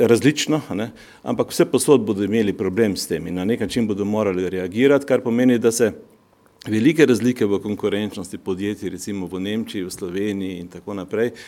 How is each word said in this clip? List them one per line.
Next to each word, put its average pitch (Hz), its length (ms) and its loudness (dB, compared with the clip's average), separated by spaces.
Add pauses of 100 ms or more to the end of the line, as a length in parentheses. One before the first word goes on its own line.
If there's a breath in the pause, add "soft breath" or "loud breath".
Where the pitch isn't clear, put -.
različno, 143 640 2
a 92 60 -6
ne, 110 160 -4 (320 loud breath)
ampak 120 280 -2
vse 170 140 4
posod 131 360 4
bodo 101 220 -2
imeli 101 300 2
problem 95 440 0
s - 100 -8
tem 82 200 -4
in 87 80 -6
na 90 100 -2
nek 117 140 0
način 113 280 -2
bodo 101 180 -2
morali 98 440 0
reagirati, 117 560 2
kar 127 160 2
pomeni, 123 380 2
da 113 120 4
se 113 200 2 (760)
velike 135 380 4
razlike 120 400 2
v 101 140 0
konkurenčnosti 101 800 -4
podjetij, 98 520 -6
recimo 92 380 -8
v 92 120 -8
Nemčiji, 104 440 -6
v 90 80 -8
Sloveniji 98 680 -4
in 87 80 -12
tako 90 260 -12
naprej, 107 380 -2 (160 loud breath)